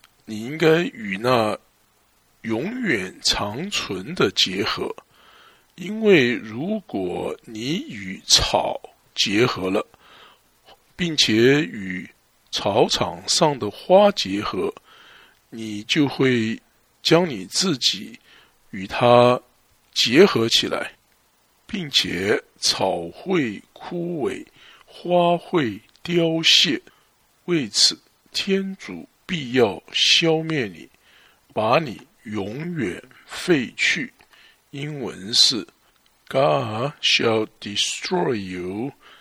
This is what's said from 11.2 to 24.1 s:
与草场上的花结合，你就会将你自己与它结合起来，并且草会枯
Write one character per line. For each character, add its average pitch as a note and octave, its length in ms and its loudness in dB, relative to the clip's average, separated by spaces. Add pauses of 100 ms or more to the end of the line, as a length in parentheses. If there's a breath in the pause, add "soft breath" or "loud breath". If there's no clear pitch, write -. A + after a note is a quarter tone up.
与 F#2+ 460 -8 (440)
草 A2 380 2
场 E2+ 380 -4
上 D3 300 2
的 G#2 140 -4
花 G3+ 400 6
结 G2 300 -4
合， F#2 320 -4 (760 soft breath)
你 A2 340 -10
就 C#3+ 240 2
会 A#2+ 520 0 (420)
将 E3+ 260 4
你 G2+ 180 -8
自 D#3 320 -2
己 - 420 -4 (520 soft breath)
与 F#2+ 160 -10
它 B2 520 6 (540)
结 C3+ 320 6
合 A#2 240 0
起 - 180 2
来， - 240 -6 (760)
并 F3+ 240 -8
且 F#2 520 0 (140)
草 F2+ 520 -2
会 C3+ 520 -4 (120)
枯 E3+ 540 -6